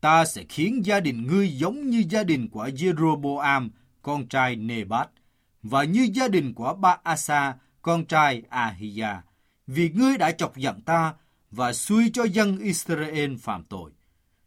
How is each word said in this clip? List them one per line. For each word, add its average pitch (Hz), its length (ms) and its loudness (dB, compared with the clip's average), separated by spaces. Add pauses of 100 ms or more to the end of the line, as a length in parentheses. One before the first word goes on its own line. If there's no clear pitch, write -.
Ta 160 240 6
sẽ 101 240 -6
khiến 214 360 -2
gia 202 160 2
đình 123 260 -4
ngươi 190 220 4
giống 202 420 -2
như 233 200 4
gia 214 120 0
đình 143 260 0
của 107 200 -8
Jeroboam, 143 1000 0 (340)
con 143 260 -4
trai 127 280 0
Nebat, 113 540 -4 (520)
và 135 220 0
như 220 280 4
gia 262 160 0
đình 160 260 0
của 127 200 -4
Baasa, 156 840 0 (260)
con 165 240 0
trai 143 420 2
Ahia, 107 720 -6 (460)
vì 160 240 0
ngươi 254 280 2
đã 165 140 2
chọc - 240 -6
giận 123 240 -4
ta 165 340 0 (360)
và 120 220 -2
xui 220 400 2
cho 240 120 0
dân 202 340 0
Israel 156 760 -4
phạm 95 280 -8
tội." 85 260 -12 (560)